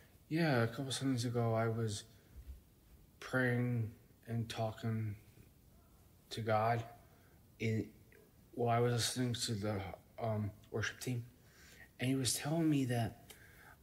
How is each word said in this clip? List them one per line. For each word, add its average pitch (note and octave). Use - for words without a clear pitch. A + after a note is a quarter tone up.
Yeah, D3+
a A#2
couple C3+
Sundays B2+
ago, A#2
I A2+
was A2+
praying B2
and A#2
talking A2
to -
God A2+
in, A2
while A#2+
I A#2
was A#2+
listening A#2+
to -
the, G#2
um, G#2+
worship -
team, A#2+
and B2+
he C3+
was C3
telling D#3+
me C#3
that A#2